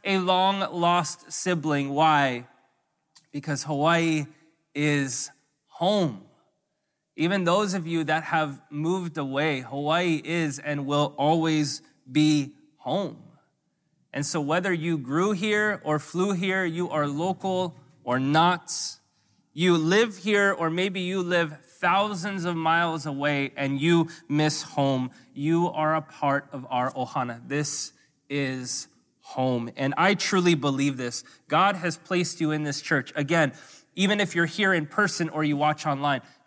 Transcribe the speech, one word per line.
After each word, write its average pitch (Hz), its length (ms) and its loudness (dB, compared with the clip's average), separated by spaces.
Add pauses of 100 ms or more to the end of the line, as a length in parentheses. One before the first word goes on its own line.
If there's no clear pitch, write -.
a 190 160 0
long-lost 180 1120 0
sibling. 147 600 -2
Why? 139 560 2 (840)
Because 143 320 -4
Hawaii 156 640 2 (480)
is 143 560 0 (380)
home. 170 540 0 (960)
Even 175 280 0
those 185 300 2
of 175 120 -6
you 165 180 -2
that 156 200 0
have 151 360 -2 (100)
moved 165 480 -4
away, 139 420 -2
Hawaii 147 640 0
is 156 340 -2
and 143 280 -6
will 147 300 2
always 156 640 2 (300)
be 151 420 4 (260)
home. 147 400 -4 (920)
And 143 140 -4
so 170 140 -2
whether 175 320 0
you 165 260 -2
grew 151 340 0
here 208 520 0
or 151 140 0
flew 185 340 -2
here, 190 320 0
you 170 260 -4
are 151 160 0
local 185 680 -2 (260)
or 123 160 0
not, 165 540 2 (800)
you 175 240 4
live 190 420 2
here 202 340 2
or 165 180 -2
maybe 185 300 -2
you 185 220 -2
live 170 340 0 (220)
thousands 190 640 0
of 175 120 0
miles 160 500 0
away 139 500 -2
and 139 240 -2
you 165 280 4 (200)
miss 151 340 2
home, 135 480 -2 (240)
you 165 340 0
are 156 260 0
a 156 80 0
part 139 500 -2
of 131 180 -12
our 127 220 -2
ohana. 123 540 -6
This 143 460 -4 (360)
is 131 600 -4 (320)
home. 123 560 -2
And 135 200 -2
I 190 180 4
truly 180 400 2
believe 139 420 0
this. 123 280 -6 (240)
God 190 280 2
has 170 200 -4
placed 180 440 -2
you 156 100 2
in 151 120 -2
this 147 180 -4
church. - 360 -2
Again, 151 360 2 (440)
even 202 240 2
if 185 140 -2
you're 175 120 2
here 196 260 0
in 160 140 0
person 175 420 0
or 156 160 -2
you 147 120 0
watch 147 300 0
online, 139 360 0 (240)